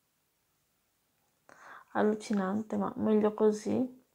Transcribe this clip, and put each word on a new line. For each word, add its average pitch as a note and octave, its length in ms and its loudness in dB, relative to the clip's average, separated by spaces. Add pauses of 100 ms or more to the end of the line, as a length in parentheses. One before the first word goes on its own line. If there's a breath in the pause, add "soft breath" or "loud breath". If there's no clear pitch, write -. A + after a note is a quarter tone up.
(1900 loud breath)
allucinante, G#3+ 840 -2
ma G3 200 -2
meglio G#3+ 400 2
così, G#3+ 680 0 (120)